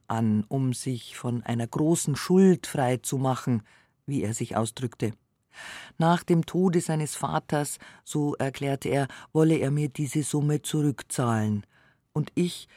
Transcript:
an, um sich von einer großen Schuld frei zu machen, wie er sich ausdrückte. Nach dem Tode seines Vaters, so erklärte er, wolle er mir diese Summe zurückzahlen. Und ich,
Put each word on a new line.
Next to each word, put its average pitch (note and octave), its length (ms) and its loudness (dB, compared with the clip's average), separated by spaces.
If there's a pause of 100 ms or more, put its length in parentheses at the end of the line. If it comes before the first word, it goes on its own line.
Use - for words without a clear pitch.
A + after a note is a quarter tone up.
an, A2 400 2
um C3 260 -2
sich - 440 -8
von B2 260 -4
einer A#2 240 -4
großen D#3 480 0
Schuld F#3 520 6
frei B2+ 300 0
zu - 200 -4
machen, B2+ 460 0 (420)
wie C#3 160 -2
er G#2+ 120 -2
sich A#2 220 -6
ausdrückte. A2+ 580 -4 (840)
Nach E3 260 4
dem E3 220 2
Tode F3 360 2
seines D#3 340 -4
Vaters, D3+ 600 -2 (260)
so D3 320 -2
erklärte C3+ 540 -4
er, C#3 180 2 (260)
wolle D#3+ 240 6
er B2+ 140 0
mir D3 180 0
diese D3 340 -2
Summe D3 380 0
zurückzahlen. A#2 1040 0 (480)
Und - 220 -4
ich, - 420 -4